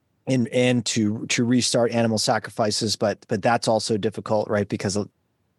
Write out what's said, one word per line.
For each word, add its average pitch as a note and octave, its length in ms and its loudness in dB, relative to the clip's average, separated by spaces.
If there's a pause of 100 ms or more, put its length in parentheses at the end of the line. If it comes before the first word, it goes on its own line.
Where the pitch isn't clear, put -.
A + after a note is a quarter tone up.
(260)
and, C3 240 0
and B2 380 2
to, A2 400 0
to B2 180 0
restart A#2+ 460 2
animal A#2 260 2
sacrifices, G#2+ 800 -2
but, G#2 320 -2
but G#2 140 -4
that's A#2 260 2
also A2+ 280 2
difficult, G#2+ 540 -2
right? G#2 180 0
Because G#2 300 -4 (600)